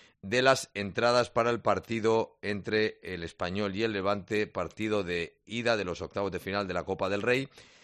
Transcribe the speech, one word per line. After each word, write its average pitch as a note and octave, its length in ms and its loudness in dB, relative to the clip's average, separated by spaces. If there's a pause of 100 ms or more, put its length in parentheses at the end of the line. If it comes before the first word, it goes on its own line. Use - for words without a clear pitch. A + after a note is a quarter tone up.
(220)
de A2+ 200 0
las C3 320 4
entradas A#2 560 2
para A#2 200 2
el A#2 100 0
partido A2+ 840 0
entre G#2 600 -2
el F2 200 -8
Español F#2 520 -4
y G#2+ 80 -2
el A2+ 80 0
Levante, G2+ 560 0
partido G2+ 560 -2
de F2 420 -4
ida A2+ 300 0
de G2+ 80 0
los F2 180 -4
octavos F#2+ 300 -4
de F2 80 -6
final G2 260 -4
de F#2 80 -4
la E2+ 120 -4
Copa F#2+ 240 -2
del G2+ 120 0
Rey, B2+ 280 0 (340)